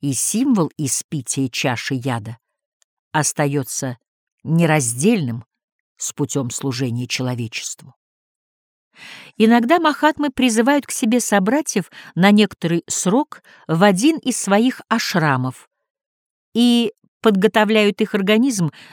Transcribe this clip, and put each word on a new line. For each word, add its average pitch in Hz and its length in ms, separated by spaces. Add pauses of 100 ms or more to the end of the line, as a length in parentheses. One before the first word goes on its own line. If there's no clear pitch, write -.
И 143 120
символ 214 640
испития 135 720
чаши - 460
яда 117 440 (720)
остается 143 880 (460)
нераздельным 151 1000 (520)
с - 160
путем 139 380
служения 123 560
человечеству. 123 880 (1400)
Иногда 240 420
махатмы 302 520
призывают 254 560
к - 40
себе 240 300
собратьев 208 680 (240)
на 185 160
некоторый 190 560
срок - 560 (240)
в 160 160
один 208 360
из - 200
своих 214 500
ашрамов 143 840 (840)
и 240 380 (280)
подготовляют 208 800
их 214 140
организм 208 560 (220)